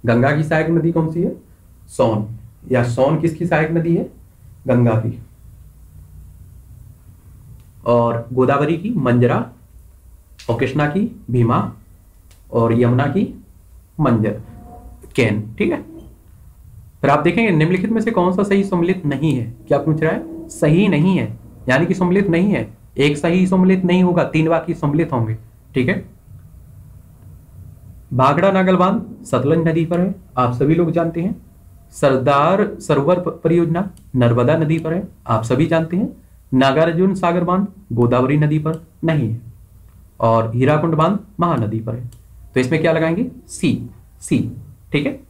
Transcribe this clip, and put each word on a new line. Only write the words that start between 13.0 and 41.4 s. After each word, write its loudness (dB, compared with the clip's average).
की -4
मंजर, 0
केन, -2
ठीक 0
है। -6
फिर 0
आप 2
देखेंगे 2
निम्नलिखित 2
में 0
से 0
कौन 0
सा 0
सही 2
सम्मिलित -2
नहीं 0
है। -4
क्या 2
पूछ 0
रहा 0
है? -10
सही 2
नहीं 2
है, -4
यानी 2
कि 0
सम्मिलित 0
नहीं 2
है। -2
एक 2
सही 2
सम्मिलित 2
नहीं 2
होगा, 2
तीन 0
बाकी 0
सम्मिलित -2
होंगे, -2
ठीक 0
है। -4
भाखड़ा 4
नागल 2
बांध 2
सतलज 0
नदी 0
पर -2
है, -2
आप 0
सभी 2
लोग 0
जानते -2
हैं। -4
सरदार 2
सरोवर 2
प-, -6
परियोजना 2
नर्मदा 4
नदी 0
पर -4
है, -4
आप -2
सभी 2
जानते 0
हैं। -2
नागार्जुन 2
सागर 0
बांध 0
गोदावरी 2
नदी 2
पर -4
नहीं 0
है -6
और 2
हीराकुंड 0
बांध 0